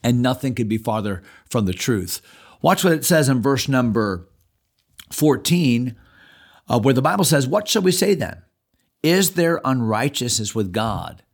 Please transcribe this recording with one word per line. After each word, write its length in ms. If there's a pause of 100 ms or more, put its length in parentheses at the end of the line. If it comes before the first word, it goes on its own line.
and 180
nothing 360
could 120
be 100
farther 440 (260)
from 180
the 60
truth. 480 (400)
Watch 220
what 120
it 100
says 240
in 120
verse 280
number 600 (840)
fourteen, 840 (760)
uh, 120
where 120
the 100
Bible 200
says, 240
"What 220
shall 140
we 100
say 240
then? 260 (640)
Is 300
there 300
unrighteousness 920
with 160
God? 500 (120)